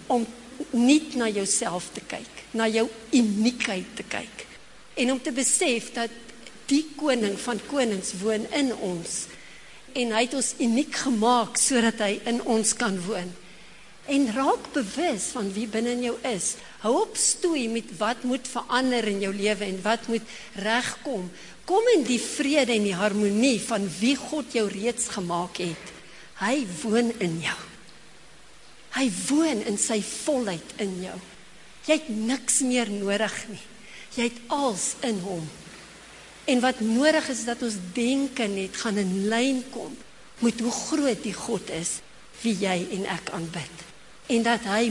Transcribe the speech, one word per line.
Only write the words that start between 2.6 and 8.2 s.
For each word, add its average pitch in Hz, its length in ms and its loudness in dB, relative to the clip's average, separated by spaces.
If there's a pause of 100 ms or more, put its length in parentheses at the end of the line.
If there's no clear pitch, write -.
jou 220 200 4 (220)
uniekheid 214 880 4
te 180 60 -6
kyk. - 440 -8 (480)
En 262 180 4
om 262 80 0
te 285 120 -4
besef 247 600 2
dat 233 180 -4 (560)
die 302 200 4 (100)
koning 240 440 2
van 233 260 -4
konings 226 460 0 (100)